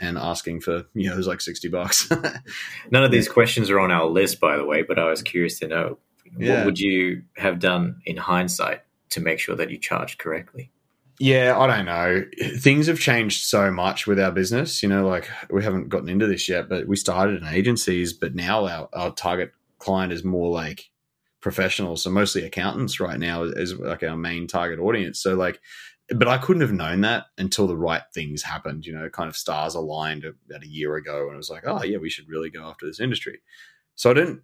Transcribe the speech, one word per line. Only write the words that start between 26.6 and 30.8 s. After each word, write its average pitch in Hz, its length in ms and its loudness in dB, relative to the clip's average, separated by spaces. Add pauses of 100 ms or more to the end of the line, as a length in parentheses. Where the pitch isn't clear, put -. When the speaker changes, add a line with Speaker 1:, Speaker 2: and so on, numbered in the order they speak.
Speaker 1:
have 113 100 2
known 87 300 0
that 110 240 0 (120)
until 95 300 2
the 87 80 0
right 82 260 0 (100)
things 76 300 -8
happened, 78 420 -8
you 82 80 -12
know, 80 180 -10
kind 82 180 -8
of 80 80 -12
stars 80 400 -4
aligned 78 480 -4
about 73 400 -16
a - 20 -20
year 76 300 -4